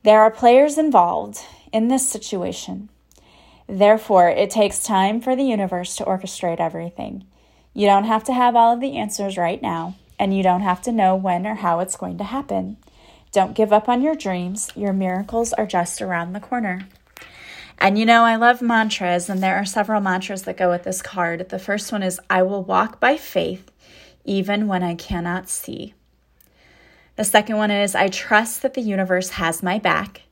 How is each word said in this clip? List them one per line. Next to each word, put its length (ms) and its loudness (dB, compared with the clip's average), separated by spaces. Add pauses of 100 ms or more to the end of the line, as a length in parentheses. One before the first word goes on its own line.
There 180 8
are 100 8
players 460 6
involved 600 2 (340)
in 160 2
this 180 0
situation. 800 -8 (800)
Therefore, 640 6
it 200 2
takes 320 0
time 380 2
for 160 0
the 80 -2
universe 540 -2
to 80 -6
orchestrate 560 -4
everything. 640 -8 (480)
You 140 2
don't 180 4
have 200 0
to 80 -2
have 220 2
all 180 6
of 60 -2
the 160 -4
answers 420 -6
right 240 -2
now, 340 -6 (220)
and 180 0
you 60 0
don't 200 2
have 220 -2
to 100 -4
know 220 4
when 300 -2
or 100 -4
how 240 -2
it's 180 -6
going 220 -8
to 40 -6
happen. 540 -6 (540)
Don't 220 0
give 180 2
up 160 4
on 140 2
your 140 0
dreams. 600 -6
Your 180 -4
miracles 600 -2
are 140 -2
just 340 -4
around 320 -4
the 60 -10
corner. 480 -6 (920)
And 220 2
you 60 0
know, 180 6
I 140 2
love 240 4
mantras, 680 0
and 140 -2
there 140 0
are 80 -2
several 360 -2
mantras 420 -4
that 140 -10
go 140 2
with 120 -2
this 200 -6
card. 460 -4
The 100 -8
first 320 -6
one 100 -4
is, 180 -4 (100)
"I 120 2
will 220 0
walk 360 0
by 180 4
faith, 520 -6 (560)
even 420 -2
when 140 -2
I 140 -4
cannot 520 -6
see." 460 -12 (1200)
The 60 -2
second 340 2
one 120 0
is, 240 -2
"I 140 0
trust 560 -2
that 100 -4
the 80 -6
universe 500 -2
has 300 -4
my 160 -2
back." 540 -6